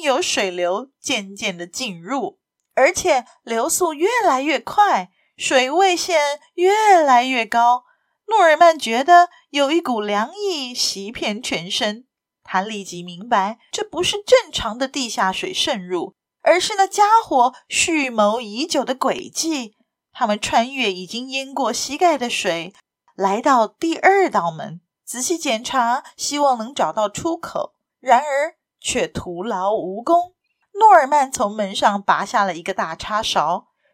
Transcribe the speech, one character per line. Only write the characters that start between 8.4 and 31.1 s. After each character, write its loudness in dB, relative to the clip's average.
尔 6
曼 6
觉 -2
得 8
有 0
一 2
股 -4
凉 -2
意 -6
袭 -4
遍 -6
全 -6
身， -4
他 -2
立 -8
即 -12
明 -14
白， 0
这 -6
不 -6
是 -2
正 4
常 -8
的 -4
地 -6
下 0
水 -6
渗 -4
入， -6
而 4
是 -4
那 4
家 4
伙 2
蓄 0
谋 0
已 -8
久 -2
的 -4
诡 -4
计。 -6
他 -4
们 -2
穿 0
越 -2
已 -8
经 -10
淹 -8
过 -2
膝 -8
盖 4
的 -4
水， -4
来 -2
到 4
第 -4
二 2
道 0
门， -14
仔 -12
细 -2
检 -4
查， 0
希 -6
望 4
能 -10
找 -2
到 -2
出 -6
口， -8
然 4
而 -2
却 -4
徒 -10
劳 -2
无 -6
功。 0
诺 8
尔 8
曼 2